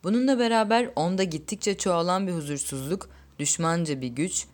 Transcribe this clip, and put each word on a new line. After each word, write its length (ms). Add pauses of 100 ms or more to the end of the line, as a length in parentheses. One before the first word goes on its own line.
Bununla 340
beraber 580
onda 280
gittikçe 540
çoğalan 480
bir 60
huzursuzluk, 760 (300)
düşmanca 600
bir 80
güç 460